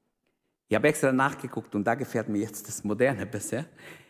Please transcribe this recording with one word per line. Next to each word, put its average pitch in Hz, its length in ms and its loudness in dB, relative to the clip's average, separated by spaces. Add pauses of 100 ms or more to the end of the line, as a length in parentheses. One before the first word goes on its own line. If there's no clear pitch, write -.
(680)
Ich 104 80 2
habe 131 140 6
extra 135 220 4
nachgeguckt 131 640 0
und 104 100 0
da 117 100 4
gefällt 117 320 -2
mir 104 120 0
jetzt - 280 -6
das - 160 -10
Moderne 107 420 2
besser. 110 400 -6 (440)